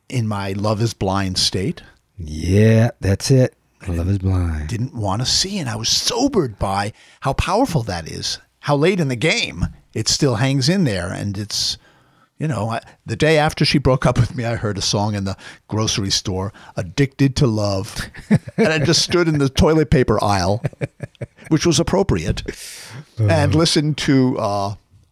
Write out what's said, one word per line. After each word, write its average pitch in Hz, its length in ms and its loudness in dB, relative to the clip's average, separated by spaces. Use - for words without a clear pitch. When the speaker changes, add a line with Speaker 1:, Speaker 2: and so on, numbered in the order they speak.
Speaker 1:
in 117 180 -2
my 98 260 -4
Love 104 280 -2
Is 113 120 0
Blind 95 440 -2
state, - 460 -4
Speaker 2:
Yeah, 98 760 4
that's 95 280 0
it. 127 240 4
Speaker 1:
I 92 40 -4
Speaker 2:
Love 85 180 -2
Is 98 100 0
Blind. 85 500 -2
Speaker 1:
didn't 117 260 -6
wanna 107 300 -2
see. 196 340 -2
And 139 100 -6
I 110 60 -6
was 110 140 -6
sobered 247 680 0
by 101 340 -2
how 139 120 -2
powerful 185 500 0
that 85 240 -6
is, 87 300 -8
how 147 140 0
late 180 240 2
in 151 80 0
the 127 80 -2
game 160 520 -2
it 110 120 -2
still 131 280 0
hangs 135 340 0
in 190 140 2
there. 92 280 -2
And 101 260 -6
it's, - 400 -6
you 151 100 -4
know, 110 220 -2
I, 120 120 -4
the 110 80 -4
day 156 240 4
after 151 260 2
she 143 140 2
broke 131 260 2
up 127 140 2
with 117 160 0
me, 123 100 -4
I 117 100 -2
heard 104 220 -4
a 101 60 -6
song 104 320 0
in 98 80 -2
the 95 120 -4
grocery 107 440 -2
store, 95 420 -4
Addicted 135 600 0
to 143 100 4
Love. 104 500 -4
<laughs> 220 80 6
And 160 140 2
I 160 60 0
just 151 240 2
stood 175 260 2
in 151 120 0
the 139 100 2
toilet 160 400 4
paper 123 340 2
aisle, 101 380 0
which 156 180 2
was 160 140 4
appropriate, 113 640 0
and 98 380 2
Speaker 2:
Uh. - 20 4
Speaker 1:
listened 156 420 2
to, 131 380 4
uh, 101 380 -2